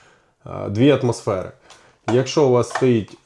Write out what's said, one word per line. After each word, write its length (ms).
е, 40
дві 220
атмосфери. 600
Якщо 340
у 40
вас 180
стоїть 580